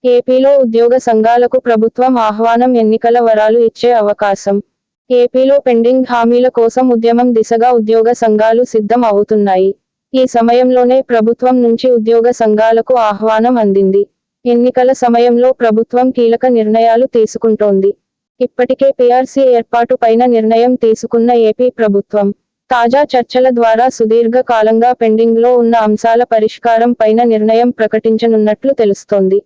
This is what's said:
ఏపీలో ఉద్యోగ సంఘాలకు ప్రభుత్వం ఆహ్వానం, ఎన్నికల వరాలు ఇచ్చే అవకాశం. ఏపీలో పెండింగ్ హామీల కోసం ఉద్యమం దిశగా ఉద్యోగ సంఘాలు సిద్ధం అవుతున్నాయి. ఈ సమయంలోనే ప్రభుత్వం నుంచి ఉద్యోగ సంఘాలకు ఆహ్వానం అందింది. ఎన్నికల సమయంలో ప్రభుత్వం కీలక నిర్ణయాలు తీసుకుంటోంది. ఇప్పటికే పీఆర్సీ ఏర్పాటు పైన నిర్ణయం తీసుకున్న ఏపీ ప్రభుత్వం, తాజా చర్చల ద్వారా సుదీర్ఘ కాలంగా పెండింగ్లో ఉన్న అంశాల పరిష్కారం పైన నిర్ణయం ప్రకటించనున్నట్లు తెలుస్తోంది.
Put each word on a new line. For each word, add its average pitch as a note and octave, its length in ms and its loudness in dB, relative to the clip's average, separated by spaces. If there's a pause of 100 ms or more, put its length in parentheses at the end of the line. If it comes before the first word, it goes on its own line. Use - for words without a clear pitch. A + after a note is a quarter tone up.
ఏపీలో B3+ 540 0
ఉద్యోగ A#3 400 0
సంఘాలకు A#3+ 640 0
ప్రభుత్వం A#3 580 -2
ఆహ్వానం, A#3 580 0
ఎన్నికల A3+ 440 0
వరాలు A3 400 0
ఇచ్చే A#3 320 0
అవకాశం. G3+ 640 -2 (540)
ఏపీలో B3+ 500 2
పెండింగ్ B3 500 0
హామీల A#3+ 380 0
కోసం A#3+ 420 0
ఉద్యమం A#3 440 0
దిశగా A3+ 380 0
ఉద్యోగ A3+ 400 0
సంఘాలు A3+ 520 0
సిద్ధం A3+ 420 -2
అవుతున్నాయి. G3+ 640 0 (440)
ఈ C4 140 0
సమయంలోనే B3 760 0
ప్రభుత్వం A#3 600 -2
నుంచి A#3 280 0
ఉద్యోగ A3+ 400 0
సంఘాలకు A3+ 640 0
ఆహ్వానం A3 600 0
అందింది. G3 440 0 (440)
ఎన్నికల B3 460 0
సమయంలో A#3+ 600 0
ప్రభుత్వం A#3+ 600 -2
కీలక A#3 340 -2
నిర్ణయాలు A3+ 600 0
తీసుకుంటోంది. G#3 840 -2 (480)
ఇప్పటికే B3+ 520 -2
పీఆర్సీ C4 540 0 (120)
ఏర్పాటు A#3 380 -2
పైన A#3 300 0
నిర్ణయం A#3 500 0
తీసుకున్న A#3 560 -2
ఏపీ A#3+ 380 0
ప్రభుత్వం, G3+ 580 -2 (420)
తాజా B3 340 0
చర్చల B3+ 460 -2
ద్వారా A#3 400 0
సుదీర్ఘ A#3 480 0 (140)
కాలంగా A3+ 420 0
పెండింగ్లో A3+ 640 0
ఉన్న A#3 180 0
అంశాల A3+ 480 0
పరిష్కారం A3+ 680 -2
పైన A3 300 0
నిర్ణయం A3+ 480 0
ప్రకటించనున్నట్లు A3 1000 -2
తెలుస్తోంది. G3+ 720 -2